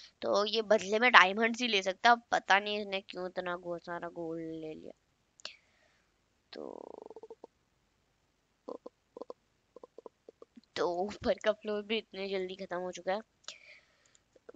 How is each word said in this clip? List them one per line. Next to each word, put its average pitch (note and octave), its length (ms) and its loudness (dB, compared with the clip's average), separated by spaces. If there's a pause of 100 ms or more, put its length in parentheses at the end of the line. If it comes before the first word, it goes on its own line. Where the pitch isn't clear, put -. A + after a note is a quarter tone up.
(220)
तो G#3 240 2
ये A3 160 -2
बदले G#3 380 2
में A#3+ 120 6
डायमंड्स A3 500 8
ही B3 60 0
ले G3+ 160 2
सकता F#3+ 260 4
है। A#3+ 60 10 (160)
पता F#3 280 4
नहीं G#3 200 -2
इसने G3 220 -4
क्यों F3+ 260 -8
इतना F3+ 280 -6
गो-, F3 260 -8
सारा E3+ 260 -8
गोल्ड E3 340 -8
ले D#3+ 320 -8
लिया। - 180 -16 (1600)
तो, G1+ 280 -12 (4000)
तो F3 280 0
ऊपर G#3 300 -2
का - 180 0
फ्लोर G#3 300 -4
भी G#3+ 160 -4
इतने G3 320 -8
जल्दी F#3 260 -4
खत्म F#3+ 220 -8
हो F3+ 140 -6
चुका F3+ 220 -4
है, A3 80 -4 (1300)